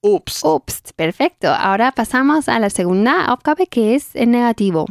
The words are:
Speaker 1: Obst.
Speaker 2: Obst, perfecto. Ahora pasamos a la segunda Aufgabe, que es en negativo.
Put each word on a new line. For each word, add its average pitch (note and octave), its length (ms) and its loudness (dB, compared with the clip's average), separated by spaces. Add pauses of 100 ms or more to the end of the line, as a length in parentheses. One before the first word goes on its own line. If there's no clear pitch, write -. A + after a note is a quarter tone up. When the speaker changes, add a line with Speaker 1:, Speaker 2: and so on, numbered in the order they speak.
Speaker 1:
Obst. - 420 -2
Speaker 2:
Obst, - 500 -2
perfecto. E3+ 580 -2
Ahora G3+ 400 0
pasamos C4+ 560 0
a A#3 120 0
la G3+ 100 0
segunda G#3 560 0
Aufgabe, D4+ 400 0
que A3+ 280 0
es - 200 -4
en A#3 160 0
negativo. A3+ 600 0